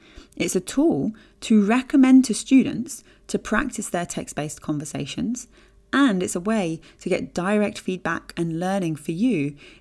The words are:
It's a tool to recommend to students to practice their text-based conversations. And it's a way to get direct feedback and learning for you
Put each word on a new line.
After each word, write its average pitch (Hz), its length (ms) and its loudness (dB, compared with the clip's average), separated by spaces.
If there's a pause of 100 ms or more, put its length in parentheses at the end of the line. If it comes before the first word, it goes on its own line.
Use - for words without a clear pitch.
(360)
It's - 200 -2
a 190 40 0
tool 262 540 0 (280)
to 214 240 4
recommend 262 600 6
to 220 80 -2
students - 720 2 (220)
to - 120 -2
practice - 500 -4
their 175 160 -4
text-based - 560 -8
conversations. 151 840 -6 (440)
And 254 300 2
it's - 140 -4
a 185 40 -4
way 175 420 -4 (180)
to - 100 -6
get - 240 -4
direct 208 460 -2
feedback 180 580 -6
and 165 220 -4
learning 180 380 -2
for - 140 -10
you 165 440 -2 (260)